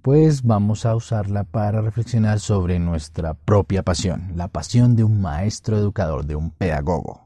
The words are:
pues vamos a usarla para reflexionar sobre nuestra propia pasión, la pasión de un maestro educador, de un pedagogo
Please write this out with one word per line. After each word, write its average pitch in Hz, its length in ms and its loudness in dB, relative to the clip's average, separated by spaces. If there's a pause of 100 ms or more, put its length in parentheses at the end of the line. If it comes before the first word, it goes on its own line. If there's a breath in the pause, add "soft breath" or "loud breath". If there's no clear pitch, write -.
pues 147 420 4
vamos 107 420 2
a 113 100 2
usarla 101 500 -2
para 107 360 -2
reflexionar 110 580 0
sobre 90 380 0
nuestra 82 560 -4
propia 95 480 0
pasión, 90 540 -4
la 85 120 -6
pasión 120 480 2
de 110 80 4
un 107 160 2
maestro 98 580 -2
educador, 85 500 -2
de 73 80 -4
un 80 160 -4
pedagogo 76 760 -4